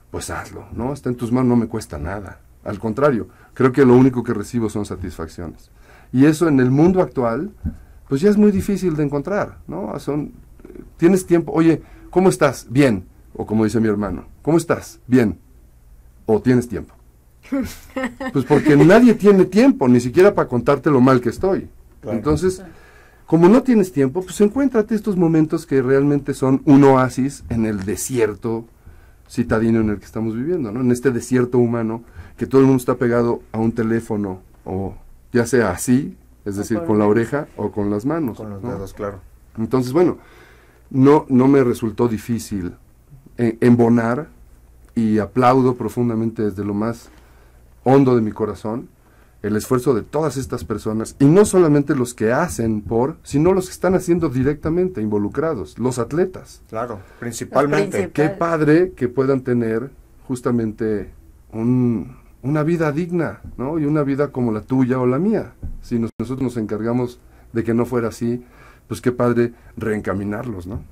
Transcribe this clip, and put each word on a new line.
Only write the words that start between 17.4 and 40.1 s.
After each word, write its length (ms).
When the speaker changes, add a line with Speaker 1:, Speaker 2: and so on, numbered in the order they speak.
Speaker 2:
<laughs> 840
Speaker 1:
Pues 120
porque 320
nadie 380
tiene 300
tiempo, 440
ni 120
siquiera 340
para 140
contarte 420
lo 100
mal 200
que 100
estoy. 380
Speaker 3:
Claro. 180
Speaker 1:
Entonces, 440
como 220
no 140
tienes 300
tiempo, 300
pues 180
encuéntrate 540
estos 220
momentos 500
que 160
realmente 520
son 300
un 200
oasis 640
en 180
el 180
desierto 840
citadino 520
en 100
el 80
que 80
estamos 280
viviendo, 380
¿no? 80
En 100
este 200
desierto 480
humano 440
que 80
todo 160
el 40
mundo 140
está 140
pegado 480
a 60
un 140
teléfono, 680
o 300
ya 140
sea 260
así, 440
es 80
Speaker 4:
O 40
Speaker 1:
decir, 200
Speaker 4:
con 80
Speaker 1:
con 120
la 60
Speaker 4:
los 60
Speaker 1:
oreja 380
o 120
con 200
las 160
manos, 320
Speaker 3:
Con 120
los 120
Speaker 1:
¿no? 80
Speaker 3:
dedos, 240
claro. 260
Speaker 1:
Entonces, 340
bueno, 240